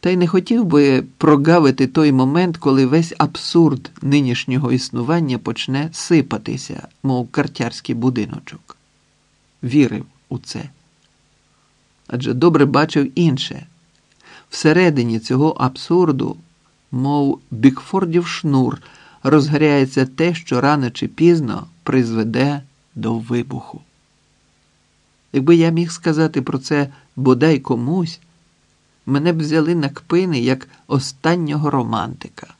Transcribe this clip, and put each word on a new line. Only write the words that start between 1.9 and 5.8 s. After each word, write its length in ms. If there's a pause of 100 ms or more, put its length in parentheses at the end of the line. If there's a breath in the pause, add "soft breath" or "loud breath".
момент, 440
коли 300
весь 320
абсурд 720 (120)
нинішнього 720
існування 640
почне 540